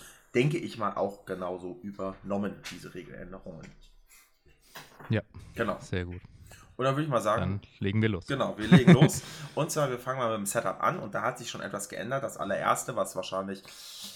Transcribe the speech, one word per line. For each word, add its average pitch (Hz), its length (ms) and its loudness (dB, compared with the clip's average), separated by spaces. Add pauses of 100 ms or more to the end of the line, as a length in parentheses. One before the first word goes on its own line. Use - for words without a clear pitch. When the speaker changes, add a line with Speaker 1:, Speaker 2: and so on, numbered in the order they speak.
(360)
Speaker 1:
denke 143 220 4
ich 101 200 -8
mal, 101 160 -2
auch - 320 -2
genauso 90 560 -6
übernommen, 98 720 -4 (160)
diese 80 220 -14
Regeländerungen. 87 720 -14 (1400)
Speaker 2:
Ja, 110 120 2 (340)
Speaker 1:
Genau. 107 240 0
Speaker 2:
sehr 90 260 -4
gut. 87 160 -8 (540)
Speaker 1:
Und 127 100 -2
dann 135 100 2
würde 151 80 0
ich 156 60 -2
mal 117 120 2
sagen, 104 200 2
Speaker 2:
Dann 95 200 -2 (180)
legen 101 220 2
wir 110 80 4
los. 98 180 -2
Speaker 1:
Genau, 107 300 0
wir 107 100 -2
legen 170 260 12
los. 139 300 8 (140)
Speaker 2:
<laughs> - 180 -14
Speaker 1:
Und 139 160 0
zwar, 147 180 0
wir 120 100 -4
fangen 131 200 -4
mal 117 120 2
mit 110 80 0
dem 101 60 -4
Setup 101 360 -2
an. 156 180 2
Und 120 160 -8
da 104 60 -2
hat 120 160 -2
sich - 120 -10
schon - 120 -10
etwas - 260 -6
geändert. 120 360 -4
Das 104 140 -6
allererste, 101 580 0
was 98 200 -2
wahrscheinlich, 95 480 -4 (520)